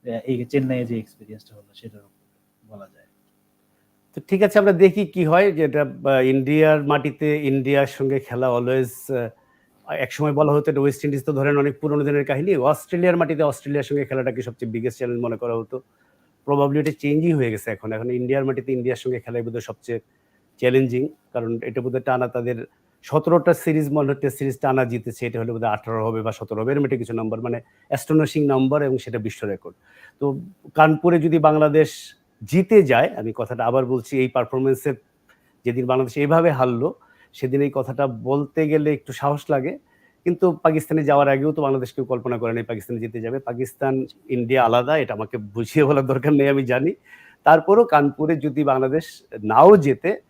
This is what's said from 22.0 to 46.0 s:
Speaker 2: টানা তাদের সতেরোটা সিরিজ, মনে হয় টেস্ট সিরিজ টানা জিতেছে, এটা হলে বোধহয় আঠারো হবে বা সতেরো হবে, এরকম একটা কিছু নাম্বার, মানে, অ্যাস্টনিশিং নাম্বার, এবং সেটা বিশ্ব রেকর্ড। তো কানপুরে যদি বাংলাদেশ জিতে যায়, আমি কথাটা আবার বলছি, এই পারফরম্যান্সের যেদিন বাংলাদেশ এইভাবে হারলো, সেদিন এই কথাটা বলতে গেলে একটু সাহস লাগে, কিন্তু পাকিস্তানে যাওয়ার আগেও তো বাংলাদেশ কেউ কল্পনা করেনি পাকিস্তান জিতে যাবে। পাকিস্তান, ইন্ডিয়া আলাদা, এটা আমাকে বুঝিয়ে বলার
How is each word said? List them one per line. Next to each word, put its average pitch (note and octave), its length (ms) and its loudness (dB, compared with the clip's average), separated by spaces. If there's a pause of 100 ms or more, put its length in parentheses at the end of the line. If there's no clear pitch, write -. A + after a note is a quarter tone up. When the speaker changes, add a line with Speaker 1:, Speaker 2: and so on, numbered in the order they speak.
Speaker 2:
টানা B2+ 260 -2
তাদের A#2+ 380 -6 (360)
সতেরোটা D#3+ 520 2
সিরিজ, D3+ 380 0
মনে C#3+ 200 0
হয় C3+ 80 -4
টেস্ট - 180 -2
সিরিজ C3+ 220 -4
টানা C3 240 2
জিতেছে, A#2 420 -6
এটা A#2 140 -6
হলে A2+ 120 -6
বোধহয় A2+ 200 -2
আঠারো A2 340 -4
হবে A2+ 160 -4
বা A2 100 -4
সতেরো A2 300 -8
হবে, B2 100 -2
এরকম C#3+ 120 0
একটা C3 120 -2
কিছু A#2 160 -8
নাম্বার, A2+ 280 -6
মানে, A#2 200 -6 (280)
অ্যাস্টনিশিং D3+ 580 0
নাম্বার, C3+ 360 2
এবং C3 160 -2
সেটা A2+ 200 -8
বিশ্ব G#2+ 280 -8
রেকর্ড। F#2 300 -10 (440)
তো C#3+ 200 -2 (340)
কানপুরে D#3 460 4
যদি D#3+ 180 2
বাংলাদেশ D3+ 760 2 (280)
জিতে F#3+ 380 4
যায়, B2+ 340 2
আমি A2 180 -8
কথাটা A#2+ 320 -4
আবার B2+ 200 2
বলছি, B2 320 -4
এই C3 100 2
পারফরম্যান্সের C3 640 -2 (720)
যেদিন B2 220 -2
বাংলাদেশ B2+ 300 0
এইভাবে D#3+ 340 2
হারলো, B2+ 440 0 (380)
সেদিন C3+ 280 -2
এই C#3+ 140 0
কথাটা C3+ 320 -2
বলতে C#3 600 -2
গেলে D3+ 240 2
একটু C#3 200 -6
সাহস C#3+ 380 -4
লাগে, D3 280 -2 (460)
কিন্তু F3 280 2
পাকিস্তানে D#3 520 0
যাওয়ার C#3+ 240 4
আগেও C#3 240 2
তো D3+ 100 -4
বাংলাদেশ C3+ 300 -2
কেউ C3+ 120 -6
কল্পনা B2 340 -4
করেনি A#2 240 -4
পাকিস্তান A2+ 360 -8
জিতে A2+ 220 -8
যাবে। A#2 180 -6
পাকিস্তান, C3 680 -4 (220)
ইন্ডিয়া B2 360 2
আলাদা, B2 340 2
এটা A#2+ 160 -2
আমাকে A2 240 -8
বুঝিয়ে A2 460 0
বলার C3+ 220 2